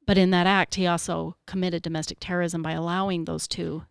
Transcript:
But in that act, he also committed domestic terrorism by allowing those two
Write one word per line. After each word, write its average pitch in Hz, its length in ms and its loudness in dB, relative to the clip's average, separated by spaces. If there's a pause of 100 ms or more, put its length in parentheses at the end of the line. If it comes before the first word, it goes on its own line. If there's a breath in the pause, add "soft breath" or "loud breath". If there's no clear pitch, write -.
But 196 120 6
in 185 120 6
that 180 160 4
act, 190 300 2
he 185 100 0
also 170 500 -2 (100)
committed 180 360 -2
domestic 160 380 -6
terrorism 175 420 -2
by 160 100 -2
allowing 175 520 0
those 165 240 -4
two 160 420 -6